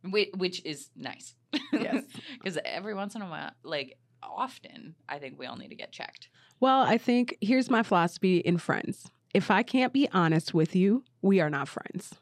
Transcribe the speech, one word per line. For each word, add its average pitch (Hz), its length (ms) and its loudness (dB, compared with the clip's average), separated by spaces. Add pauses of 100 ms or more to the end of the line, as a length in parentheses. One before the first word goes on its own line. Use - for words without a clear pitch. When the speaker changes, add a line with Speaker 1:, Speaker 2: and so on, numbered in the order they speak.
Speaker 1:
whi-, 202 320 0
which 185 300 -4
is 151 300 -10
nice. - 400 -14 (360)
Speaker 2:
Yes. - 320 -4 (200)
Speaker 1:
<laughs> 277 200 -18
'Cause 175 220 -6
every 196 280 -8
once 202 220 -8
in 220 60 -10
a 190 80 -10
while, 156 220 -10 (120)
like, 139 340 -8 (240)
often, - 760 -12 (120)
I 143 120 -8
think 143 180 -14
we 131 80 -12
all 123 120 -12
need 131 120 -18
to - 60 -18
get - 160 -16
checked. - 380 -16 (300)
Speaker 2:
Well, 262 220 4
I 233 160 4
think 240 440 2
here's 254 280 2
my 226 140 2
philosophy 175 540 2
in 175 200 2
friends. - 520 -4 (240)
If - 180 2
I 202 120 4
can't 254 300 0
be 277 180 4
honest 165 420 2
with 160 220 2
you, 196 280 4 (180)
we 190 200 6
are 151 80 2
not 143 180 -4
friends. - 540 -12